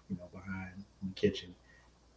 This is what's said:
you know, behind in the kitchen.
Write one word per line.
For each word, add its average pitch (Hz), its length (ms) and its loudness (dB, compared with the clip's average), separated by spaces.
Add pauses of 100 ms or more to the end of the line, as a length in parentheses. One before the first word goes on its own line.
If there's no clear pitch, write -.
you 95 80 0
know, 87 140 -10
behind 92 400 -4 (300)
in 95 80 0
the 92 40 -4
kitchen. 92 400 4 (640)